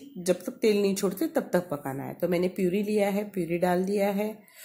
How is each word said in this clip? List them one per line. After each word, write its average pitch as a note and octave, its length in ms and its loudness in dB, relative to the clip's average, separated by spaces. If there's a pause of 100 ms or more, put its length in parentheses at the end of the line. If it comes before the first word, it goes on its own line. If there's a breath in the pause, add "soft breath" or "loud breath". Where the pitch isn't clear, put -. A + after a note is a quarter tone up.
(180)
जब F3 260 0
तक - 80 -10
तेल G#3 300 2
नहीं G3 140 2
छोड़ते G3 340 0
तब B3+ 240 -2
तक F3+ 160 2
पकाना C#3 340 -6
है। C3 100 -8
तो F3 140 -2
मैंने F3+ 220 2
प्यूरी F#3+ 340 0
लिया G3+ 260 2
है, G3+ 160 0
प्यूरी F3 320 -4
डाल F3+ 280 2
दिया G3+ 260 2
है। G#3 200 -2 (340 loud breath)